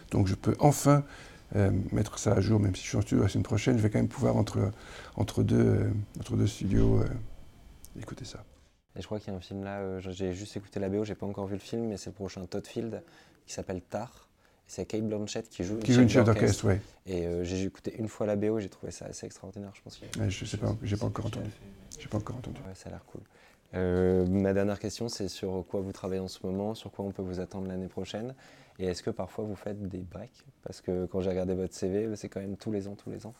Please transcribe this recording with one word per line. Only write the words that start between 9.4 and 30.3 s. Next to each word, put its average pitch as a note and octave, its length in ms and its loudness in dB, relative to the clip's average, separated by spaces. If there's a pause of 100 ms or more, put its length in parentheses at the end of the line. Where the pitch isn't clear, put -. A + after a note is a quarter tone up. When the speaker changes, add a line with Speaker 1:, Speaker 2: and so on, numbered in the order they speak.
Speaker 2:
film G2 220 -8
là, G2+ 160 -6
euh, F#2+ 200 -4 (120)
j'ai F#2 220 -2
juste G2+ 220 -8
écouté G2+ 240 -8
la G2 100 0
B G2+ 80 0
O, G#2+ 60 0
j'ai G2+ 120 -4
pas G2+ 100 -8
encore G2+ 220 -6
vu G2+ 80 -4
le F#2 40 -4
film, A#2 280 -4
mais G#2 100 -4
c'est - 140 -12
le - 40 -14
prochain F#2+ 300 -8
Todd G2 220 -6
Field, A2+ 340 -6 (460)
qui - 60 -14
s'appelle F#2 280 -6
Tar. - 460 -10 (400)
Et - 40 -20
c'est F#2 140 -6
Kate A2 160 -2
Blanchett G#2+ 480 -4
qui - 140 -6
joue G#2 140 -2
Speaker 1:
Qui A2+ 160 4
joue A#2+ 80 10
une A#2 80 10
Speaker 2:
chef B2+ 100 6
Speaker 1:
chef A2 60 8
d'orchestre, G#2+ 420 4
Speaker 2:
d'orchestre. G2 180 4 (220)
Speaker 1:
ouais. F#2+ 40 -6
Speaker 2:
Et, F2 140 0
euh, F2 180 0
j'ai F#2 200 -2
écouté - 340 -6
une G#2+ 100 -4
fois G#2+ 200 -4
la G#2+ 80 2
B G2+ 80 0
O A2 160 2
et - 20 -2
j'ai F#2+ 80 -6
trouvé - 220 -12
ça - 140 -12
assez G2+ 200 -10
extraordinaire, G2+ 480 -12
je - 80 -20
pense - 160 -16
qu'il G#2+ 100 -16
y - 120 -6
a G#2+ 40 0
Speaker 1:
Ouais, G2+ 60 2
je F#2 160 -4
sais G#2+ 120 -4
pas, G#2+ 260 0
j'ai G#2 120 0
pas G#2+ 120 0
encore G#2 180 -4
Speaker 2:
c'est A2 120 -4
Speaker 1:
entendu. G#2+ 120 -6
Speaker 2:
tout - 80 -12
à - 380 -18
fait - 80 -14
Speaker 1:
J'ai - 40 -12
pas - 120 -2
encore - 160 -6
entendu. - 320 -10
Speaker 2:
Ouais, F#2+ 80 -12
ça - 140 -16
a - 20 -12
l'air F2 140 -14
cool. - 160 -16 (540)
Euh, F#2 500 4
ma G2 260 4
dernière G2 280 2
question, A2+ 300 -6
c'est G2 180 -4
sur F#2 420 -4
quoi G2+ 120 -2
vous F#2+ 100 -4
travaillez F#2+ 280 -4
en F#2+ 80 -4
ce - 160 -14
moment, G2 300 -2
sur - 180 -12
quoi G2+ 140 -6
on G2 60 -4
peut G2 100 -8
vous F#2 180 -6
attendre F#2+ 280 -8
l'année F#2 200 -6
prochaine, G#2+ 460 -8 (460)
et F#2 60 -2
est-ce F2+ 180 -2
que A#2 80 -2
parfois G2+ 340 -6
vous G#2 100 -4
faites G#2 320 -6
des F#2 120 -6
breaks ? F#2 440 -12 (200)